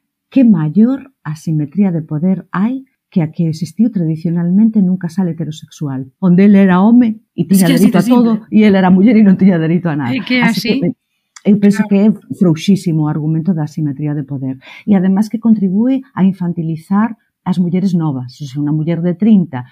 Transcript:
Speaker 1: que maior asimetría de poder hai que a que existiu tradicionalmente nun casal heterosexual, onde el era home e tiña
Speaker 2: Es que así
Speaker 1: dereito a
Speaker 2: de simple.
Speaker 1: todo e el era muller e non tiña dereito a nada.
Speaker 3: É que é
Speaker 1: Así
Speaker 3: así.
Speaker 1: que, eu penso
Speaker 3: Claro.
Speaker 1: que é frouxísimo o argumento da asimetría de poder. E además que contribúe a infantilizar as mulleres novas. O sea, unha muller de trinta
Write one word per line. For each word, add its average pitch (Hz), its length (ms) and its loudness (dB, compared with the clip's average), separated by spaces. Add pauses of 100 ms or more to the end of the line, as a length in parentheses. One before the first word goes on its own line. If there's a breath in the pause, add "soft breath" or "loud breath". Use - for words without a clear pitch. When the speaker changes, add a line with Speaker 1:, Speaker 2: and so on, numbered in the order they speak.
(320)
Speaker 1:
que 262 160 2
maior 208 640 0 (120)
asimetría 156 680 -4
de 160 120 -6
poder 175 520 -4
hai 254 320 -4 (240)
que 190 120 0
a 156 80 -4
que 165 200 -4
existiu 185 400 -4
tradicionalmente 175 920 0
nun 185 160 0
casal 175 320 -6
heterosexual, 151 880 -10
onde 190 280 4
el 202 80 6
era 190 280 4
home 233 400 2 (120)
e 175 120 -4
tiña 190 200 2
Speaker 2:
Es 269 80 2
que - 40 -
así 190 120 4
Speaker 1:
dereito 202 80 2
a 202 40 2
Speaker 2:
de 214 40 -2
simple. 247 160 4
Speaker 1:
todo 226 80 2 (200)
e 208 160 2
el 196 80 4
era 185 160 2
muller 196 280 4
e 220 40 6
non 190 160 4
tiña 185 200 4
dereito 165 320 -2
a 143 80 -4
nada. 147 160 -6
Speaker 3:
É 254 80 -4
que 254 160 -2
é 240 80 0
Speaker 1:
Así 226 280 -2
Speaker 3:
así. 269 80 -4
Speaker 1:
que, 175 60 -2 (580)
eu 208 160 4
penso 202 240 2
Speaker 3:
Claro. - 0 -
Speaker 1:
que 202 160 2
é - 320 -2
frouxísimo 165 720 0
o 151 40 -4
argumento 160 440 -4
da 156 80 -4
asimetría 151 480 -6
de 147 160 -6
poder. 131 320 -8 (240 loud breath)
E 196 160 2
además 190 320 0
que 226 80 -6
contribúe 220 720 0
a 190 160 0
infantilizar 175 880 -4 (320)
as 185 160 -4
mulleres 180 320 -2
novas. 131 480 -4
O - 0 -
sea, 139 160 -10
unha 147 160 -2
muller 160 240 -4
de 175 160 -4
trinta 180 560 0